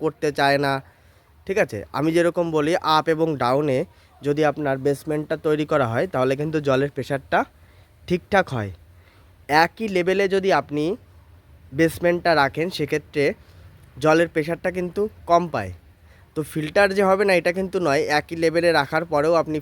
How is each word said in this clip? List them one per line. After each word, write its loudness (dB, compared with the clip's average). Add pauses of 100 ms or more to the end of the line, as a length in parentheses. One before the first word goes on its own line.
করতে -2 (100)
চায় 4
না, 0 (760)
ঠিক -4
আছে? -6 (200)
আমি 0
যেরকম 2 (100)
বলি, 0 (240)
আপ 0
এবং 0 (140)
ডাউনে 0 (440)
যদি 0
আপনার -2 (100)
বেসমেন্টটা -4 (100)
তৈরি 0
করা 2
হয়, 0
তাহলে 0
কিন্তু -2 (100)
জলের 2
প্রেশারটা -4 (720)
ঠিকঠাক 0 (100)
হয়। -4 (920)
একই -4 (100)
লেভেলে 2 (100)
যদি 0 (100)
আপনি -4 (920)
বেসমেন্টটা 2 (100)
রাখেন, -2 (100)
সেক্ষেত্রে -4 (800)
জলের 4
প্রেশারটা -4
কিন্তু -4 (280)
কম 6 (120)
পায়। -6 (600)
তো -4 (120)
ফিল্টার 0
যে 2
হবে 2
না, 4
এটা 0
কিন্তু -4 (100)
নয়, 2 (160)
একই -6
লেভেলে 2
রাখার 0
পরেও 2
আপনি -6